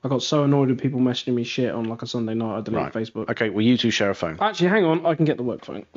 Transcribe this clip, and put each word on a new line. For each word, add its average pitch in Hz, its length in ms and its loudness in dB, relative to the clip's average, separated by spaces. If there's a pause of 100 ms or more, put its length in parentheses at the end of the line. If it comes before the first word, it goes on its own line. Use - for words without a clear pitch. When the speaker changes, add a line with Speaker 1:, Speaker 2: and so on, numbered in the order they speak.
Speaker 1:
I - 40 -2
got 131 140 0
so 147 220 2
annoyed 139 240 4
with 135 120 0
people 131 200 0
messaging 123 320 0
me 120 100 0
shit 120 300 -2
on, 113 120 -4
like, 113 160 -6
a 117 60 -10
Sunday 113 260 -4
night, 113 240 -2
I 113 40 -6
deleted 113 340 -4
Speaker 2:
Right. 113 100 -4
Speaker 1:
Facebook. 110 240 -8
Speaker 2:
Okay, 113 200 0
well, 101 120 0
you 120 160 6
two 117 140 2
share 101 180 2
a 95 60 0
phone. 80 240 -6
Speaker 1:
Actually, 185 300 0
hang 202 160 4
on. 165 200 2
I 165 100 2
can 156 100 2
get 147 100 2
the 123 80 -6
work 113 220 -6
phone. 95 200 -12 (100)